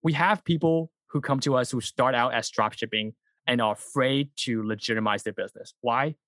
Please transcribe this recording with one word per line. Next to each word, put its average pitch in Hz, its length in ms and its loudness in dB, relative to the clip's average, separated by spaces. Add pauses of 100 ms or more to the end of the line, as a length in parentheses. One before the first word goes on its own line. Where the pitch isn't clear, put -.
we 160 100 2
have 180 300 2
people 165 480 2 (160)
who 147 140 -2
come 139 200 0
to 139 140 2
us 127 160 0
who 123 100 -4
start 127 340 0
out 120 180 2
as 113 160 0
drop 107 240 0
shipping 110 400 -4 (340)
and 123 140 2
are 110 120 2
afraid 135 640 0
to 113 260 -2
legitimize 107 600 -2
their 104 100 -4
business. - 480 -10
Why? 131 340 0 (120)